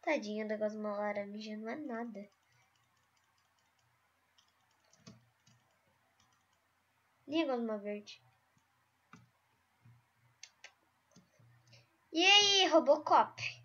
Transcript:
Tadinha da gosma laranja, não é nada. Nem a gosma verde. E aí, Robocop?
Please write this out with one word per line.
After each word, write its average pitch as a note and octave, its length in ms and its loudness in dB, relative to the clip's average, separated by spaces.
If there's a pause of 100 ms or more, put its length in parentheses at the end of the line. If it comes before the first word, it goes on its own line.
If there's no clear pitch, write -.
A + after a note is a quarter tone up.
Tadinha A3 480 -4
da G#3+ 80 -4
gosma G#3+ 400 -6
laranja, G#3 640 -8
não A3 100 -10
é B3+ 80 -8
nada. A#3 540 -10 (4000)
Nem D#4+ 160 -2
a D#4 120 0
gosma A3+ 220 -4
verde. G#3 480 -12 (3750)
E E4 140 0
aí, G4+ 440 6
Robocop? D4+ 760 4 (220)